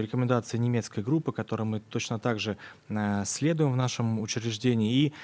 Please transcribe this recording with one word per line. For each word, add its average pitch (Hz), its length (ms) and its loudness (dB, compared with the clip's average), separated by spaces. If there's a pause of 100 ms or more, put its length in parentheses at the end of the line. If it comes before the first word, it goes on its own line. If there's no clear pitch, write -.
рекомендации 120 580 0
немецкой 117 440 0
группы, 135 300 0
которые 110 340 -2
мы 107 140 -2
точно 113 400 -4
так 117 180 0
же, 104 180 -2 (320)
э, 104 380 0
следуем 151 460 2
в 127 40 0
нашем 117 440 0
учреждении. 113 720 0
И, 143 180 4 (120)